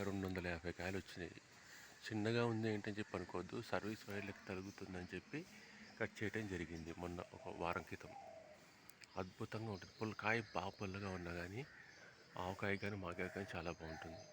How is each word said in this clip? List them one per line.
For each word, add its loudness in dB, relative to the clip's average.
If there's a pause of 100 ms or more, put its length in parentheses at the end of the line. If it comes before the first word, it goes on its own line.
రెండు 4
వందల 2
యాభై 2
కాయలు 0
వచ్చినాయి. -6 (720)
చిన్నగా 6
ఉంది 6
ఏంటని 0
చెప్పి 0
అనుకోవద్దు, 0 (160)
సర్వీస్ 2
వైర్లకు -2
తగులుతుందని -4
చెప్పి -4 (580)
కట్ 2
చేయడం 2
జరిగింది -2
మొన్న 0 (160)
ఒక -8 (140)
వారం 4
క్రితం. -8 (1040)
అద్భుతంగా -2
ఉంటుంది. -4
పుల్ల 2
కాయ 6 (140)
బాగా 2
పుల్లగా 0
ఉన్నా -2
కానీ, -2 (760)
ఆవకాయ 4
కానీ, 0
మాగాయ 2
కానీ 0
చాలా 0
బాగుంటుంది. -4 (100)